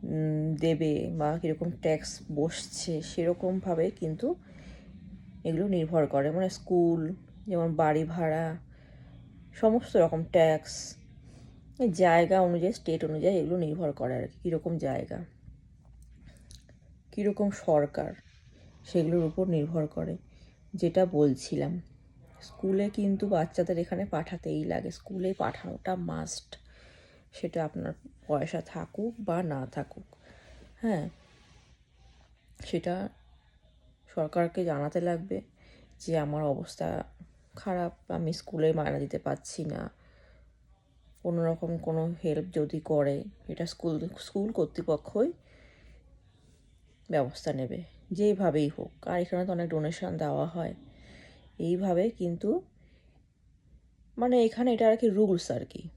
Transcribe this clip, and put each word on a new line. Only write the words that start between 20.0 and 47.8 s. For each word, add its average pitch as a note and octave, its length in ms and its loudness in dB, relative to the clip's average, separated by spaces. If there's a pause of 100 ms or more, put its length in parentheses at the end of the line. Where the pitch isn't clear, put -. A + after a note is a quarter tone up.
যেটা F3 220 4 (140)
বলছিলাম, C#3+ 560 2 (760)
স্কুলে F#3+ 420 0
কিন্তু G3+ 380 0
বাচ্চাদের F3 560 2
এখানে F#3 220 -2
পাঠাতেই D#3+ 560 -4 (100)
লাগে, F3+ 200 -4
স্কুলে F#3 380 -4 (120)
পাঠানোটা - 520 -4 (160)
মাস্ট, D#3+ 400 -8 (880)
সেটা E3+ 300 -4
আপনার E3+ 240 -6 (360)
পয়সা E3 340 -2 (100)
থাকুক G3+ 480 -6
বা F3+ 240 -2
না C#3+ 180 -4 (140)
থাকুক। - 320 -10 (760)
হ্যাঁ, F#3+ 240 0 (1600)
সেটা F3 260 -2 (1160)
সরকারকে E3+ 520 0
জানাতে D#3 360 -2
লাগবে F3 360 -2 (640)
যে E3 100 -4 (140)
আমার D3 180 -2 (100)
অবস্থা - 340 -6 (760)
খারাপ, F3+ 320 -4 (240)
আমি E3 160 -2
স্কুলে D#3+ 360 0 (100)
মায়না C#3+ 200 -2
দিতে C#3+ 260 -4
পারছি - 360 -6 (120)
না, - 80 -8 (1400)
কোনো E3+ 260 0
রকম E3 280 -4
কোনো D#3+ 240 -2 (220)
হেল্প D#3 240 -2 (100)
যদি D3+ 220 -2 (120)
করে, C#3+ 260 2 (340)
এটা E3 220 -4
স্কুল, E3 220 -4 (300)
স্কুল G3+ 220 -2 (100)
কর্তৃপক্ষই E3+ 720 0 (1800)
ব্যবস্থা C#3+ 500 0
নেবে C3 200 -6 (320)